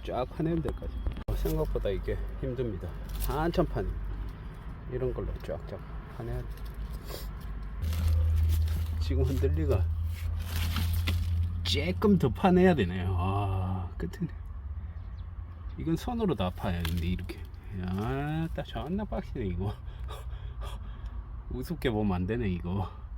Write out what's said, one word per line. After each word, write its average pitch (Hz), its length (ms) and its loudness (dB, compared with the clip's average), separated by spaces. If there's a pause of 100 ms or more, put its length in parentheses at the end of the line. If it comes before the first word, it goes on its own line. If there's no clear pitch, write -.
쫙 117 200 -2
파내면 165 360 0
될 127 120 -2
것 - 80 -8
같아요. - 560 -4
생각보다 143 520 0
이게 98 280 0 (240)
힘듭니다. 120 460 -2 (340)
한참 156 440 2
파내 101 240 -2 (1000)
이런 127 200 -2
걸로 101 280 -4
쫙쫙 - 400 -8 (380)
파내야 120 220 -4
돼. 123 80 -6 (2500)
지금 131 220 4
흔들리가 135 600 4 (1800)
조금 180 500 6
더 135 120 6
파내야 180 460 8
되네요. 92 440 2
아, 92 760 2
끝은 175 320 -4 (1500)
이건 156 200 2
손으로 226 360 2
다 95 160 2
파야 87 320 0
되는데 82 260 0
이렇게. 90 300 -2 (440)
야, 135 720 -2
딱 151 100 -4
존나 170 380 -4
빡시네 151 440 -4
이거. 92 280 -2 (320)
<laughs> - 1400 -8
우습게 131 380 -2
보면 107 260 2
안 90 100 0
되네 110 240 0
이거. 90 400 -2 (280)